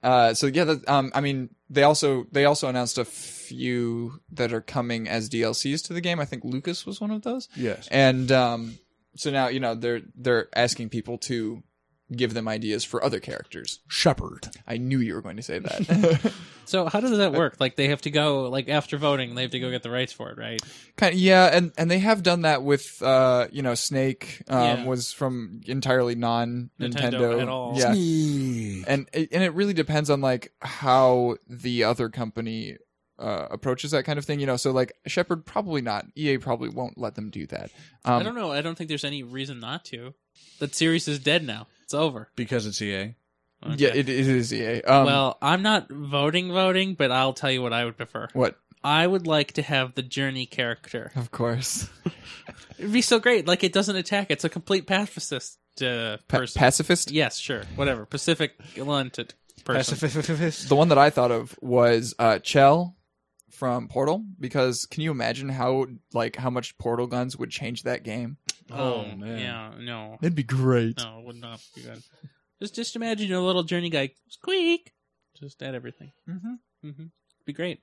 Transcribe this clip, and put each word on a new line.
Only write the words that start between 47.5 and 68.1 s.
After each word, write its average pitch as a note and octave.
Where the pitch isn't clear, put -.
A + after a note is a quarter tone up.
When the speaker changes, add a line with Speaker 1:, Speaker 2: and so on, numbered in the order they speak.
Speaker 3:
you B2+
what A#2+
I A#2
would A#2
prefer. A2+
Speaker 1:
What? B2
Speaker 3:
I D#3
would F3+
like D3+
to D3+
have C3
the C3
Journey C3
character. -
Speaker 1:
Of A#2+
course. A#2
<laughs> -
Speaker 3:
It'd G#3
be B3
so A#3
great. A3
Like, F3
it F3+
doesn't G3
attack. G3
It's -
a D#3+
complete F#3
pacifist, F#3+
uh, A2+
Speaker 1:
Pa-, B2+
Speaker 3:
person. B2+
Speaker 1:
pacifist? D3
Speaker 3:
Yes, C#3+
sure. A2+
Whatever. C3
Pacific -
Atlantic C3
person. C3
Speaker 2:
Pacifist. D#3
Speaker 1:
The C3+
one D#3+
that C#3
I D3
thought B2
of A#2
was, A#2+
uh, A2+
Chell D3+
from B2
Portal, D3+
because B2+
can -
you D#3+
imagine B2+
how, C3
like, A2+
how B2+
much B2
portal A#2+
guns B2
would A#2
change -
that B2
game? A#2+